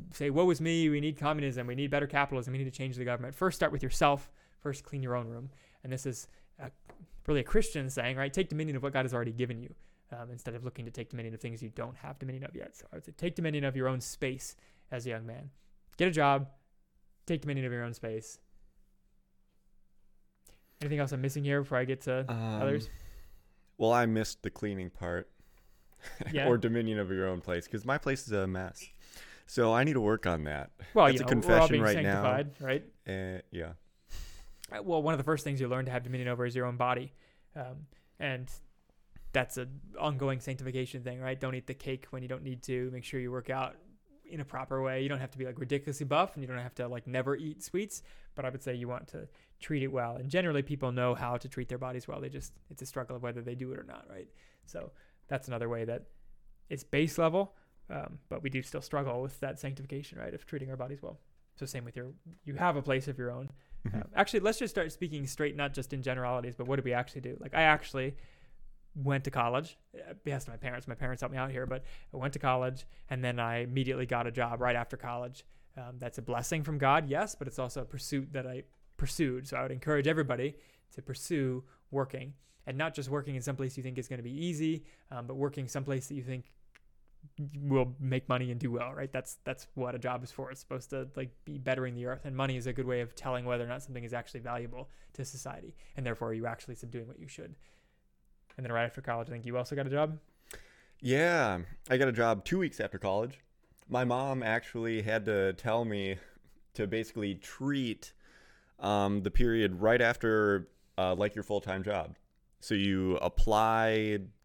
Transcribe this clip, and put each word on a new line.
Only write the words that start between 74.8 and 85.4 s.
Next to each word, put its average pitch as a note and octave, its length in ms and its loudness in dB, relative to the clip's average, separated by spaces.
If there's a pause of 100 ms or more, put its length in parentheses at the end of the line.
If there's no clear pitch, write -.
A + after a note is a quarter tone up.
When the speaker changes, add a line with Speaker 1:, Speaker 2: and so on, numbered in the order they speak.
Speaker 1:
college. B2 480 -8 (320)
Um, B2 220 -12
that's B2 200 -6
a C3 40 -4
blessing B2 420 0
from D3 140 -2
God, C#3 300 6
yes, E3+ 260 0
but C3+ 120 -8
it's - 120 -8
also B2+ 240 -4
a - 20 -6
pursuit C3+ 480 -4
that B2+ 140 -4
I B2+ 160 -8 (340)
pursued. C3+ 500 0
So C3 120 -4
I C3 40 0
would C3 80 -2
encourage C#3+ 360 2
everybody C#3+ 500 2 (380)
to C3+ 80 -14
pursue C3 600 -2 (280)
working, C3+ 420 -4 (340)
and C3+ 120 -4
not D#3+ 160 0
just C3+ 160 -6
working C#3+ 260 -2
in B2 60 -6
some C#3 120 -2
place C3 220 -4
you C3 60 -6
think B2+ 160 -8
is B2 100 -6
gonna B2 140 -8
be C3+ 240 -4
easy, D#3+ 380 0 (260)
um, A#2+ 160 -8
but C3 80 -8
working C#3 340 -2